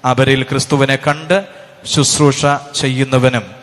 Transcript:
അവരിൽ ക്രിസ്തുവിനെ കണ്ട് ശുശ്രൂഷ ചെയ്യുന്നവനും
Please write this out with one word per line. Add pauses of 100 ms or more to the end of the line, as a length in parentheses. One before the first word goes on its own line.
(100)
അവരിൽ (100)
ക്രിസ്തുവിനെ (100)
കണ്ട് (560)
ശുശ്രൂഷ (400)
ചെയ്യുന്നവനും (180)